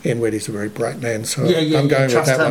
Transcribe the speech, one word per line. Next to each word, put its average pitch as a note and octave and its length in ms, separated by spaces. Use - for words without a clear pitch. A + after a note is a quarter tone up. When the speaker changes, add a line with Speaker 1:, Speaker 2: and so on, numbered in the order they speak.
Speaker 1:
I, E3+ 60
and A#2 160
Eddie's G#2+ 220
a A#2 40
very G#2 180
bright A#2 320
man, A2+ 220
so C3 220
Speaker 2:
Yeah, E3+ 140
yeah, D#3 200
Speaker 1:
I'm C#3 60
Speaker 2:
yeah, C#3+ 60
Speaker 1:
going C3+ 120
with C3 80
Speaker 2:
trust B2 260
Speaker 1:
that - 20